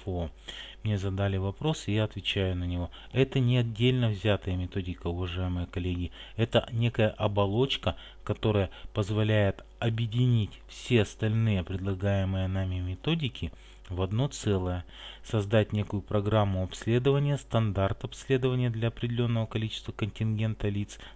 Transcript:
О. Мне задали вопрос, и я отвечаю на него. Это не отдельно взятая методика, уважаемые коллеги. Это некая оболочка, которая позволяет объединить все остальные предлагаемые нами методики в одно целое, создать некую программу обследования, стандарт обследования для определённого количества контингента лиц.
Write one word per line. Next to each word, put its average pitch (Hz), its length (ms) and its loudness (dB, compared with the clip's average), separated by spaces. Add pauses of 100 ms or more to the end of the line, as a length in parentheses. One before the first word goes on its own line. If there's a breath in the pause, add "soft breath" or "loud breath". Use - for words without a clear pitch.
О. 85 240 -4 (540 loud breath)
Мне 107 140 0
задали 98 380 0
вопрос, 98 540 -2
и 101 40 0
я 107 120 2
отвечаю 95 500 -2
на 90 80 -2
него. 87 280 -2 (200 loud breath)
Это 131 300 2
не 123 160 4
отдельно 120 500 2
взятая 98 480 0
методика, 90 520 -4
уважаемые 87 600 -2
коллеги. 87 460 -4 (240 loud breath)
Это - 340 2
некая 117 380 2
оболочка, 104 880 0 (260 loud breath)
которая 104 460 2 (240 loud breath)
позволяет 107 720 2 (140)
объединить 117 880 2
все - 320 2
остальные 107 640 2
предлагаемые 95 840 0
нами 92 320 -2
методики 110 720 -2 (380 loud breath)
в 90 120 -2
одно 107 280 2
целое, 92 560 0 (400 loud breath)
создать 107 480 2
некую 104 300 -2
программу 101 600 2
обследования, 139 760 2
стандарт 98 680 0
обследования 127 640 0
для 113 180 0
определённого 117 580 0
количества 110 460 -4
контингента 110 800 -2
лиц. 101 300 -4 (160 loud breath)